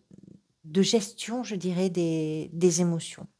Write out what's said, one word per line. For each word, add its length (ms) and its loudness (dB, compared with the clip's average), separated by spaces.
de 180 2
gestion, 600 0
je 140 -6
dirais, 340 0
des, 640 -2
des 280 4
émotions. 460 -2